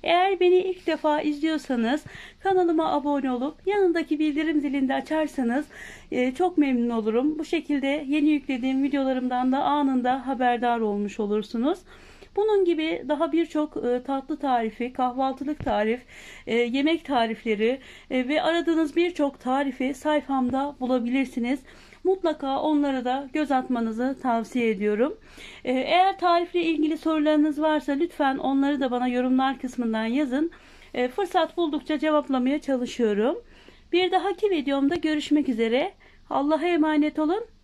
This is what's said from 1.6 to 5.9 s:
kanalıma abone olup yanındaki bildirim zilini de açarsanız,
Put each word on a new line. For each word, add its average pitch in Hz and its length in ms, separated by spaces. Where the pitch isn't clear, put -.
kanalıma 339 500
abone 277 400
olup 254 340
yanındaki 339 520
bildirim 311 420
zilini 269 280
de 269 60
açarsanız, 269 720